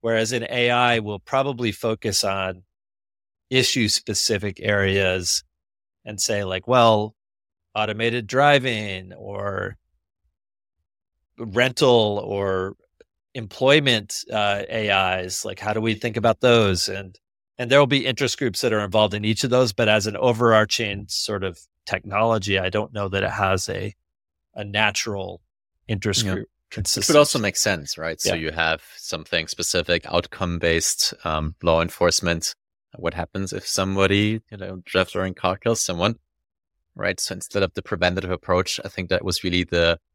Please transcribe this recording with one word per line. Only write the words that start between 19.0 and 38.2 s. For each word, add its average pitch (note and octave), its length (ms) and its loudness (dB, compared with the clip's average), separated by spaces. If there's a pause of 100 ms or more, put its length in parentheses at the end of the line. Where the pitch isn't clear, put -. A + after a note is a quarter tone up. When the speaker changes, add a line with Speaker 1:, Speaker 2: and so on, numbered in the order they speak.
Speaker 1:
in G#2 120 -4
each A2 180 0
of B2+ 60 -2
those, B2 240 2
but A2+ 140 2
as G#2+ 200 4
an G2+ 100 -6
overarching A2 880 2
sort G2 360 -4
of F#2 160 -6 (260)
technology, G2+ 720 0
I F#2 100 -2
don't G#2+ 240 -2
know G2+ 160 -4
that G2 140 -2
it G2+ 60 -2
has F#2+ 400 0
a, G2 240 -6 (640)
a G#2+ 80 -10
natural G2+ 760 -2 (460)
interest G#2+ 380 -2
Speaker 2:
Yeah. F#2+ 80 -2
Speaker 1:
group F#2+ 140 -6
Speaker 2:
It - 260 -20
Speaker 1:
consistence. - 360 -2
Speaker 2:
would D3 100 8
also C#3 200 4
make G#2 160 -2
sense, D#2+ 420 -2
right? D#2+ 220 -8
So F#2+ 140 -2
Speaker 1:
Yeah. E2 80 -4
Speaker 2:
you D#2 100 -4
have D#2+ 300 0 (160)
something E2 500 -6
specific, E2+ 600 -2
outcome-based, E2+ 1080 -2 (100)
um, D#2 380 -4
law E2 200 4
enforcement. E2+ 720 0 (400)
What E2+ 180 -6
happens F#2 400 -8
if G2 140 -10
somebody, G2 840 0
you G#2 80 -16
know, F#2 280 -12
drives F#2+ 260 0
during F#2+ 240 -4
car F#2+ 220 -2
kills A#2 240 -2
someone, F#2 340 -2 (800)
right? F#2 240 -4
So - 160 -6
instead G2 260 -4
of F#2 140 0
the F#2+ 80 -8
preventative F2+ 480 -2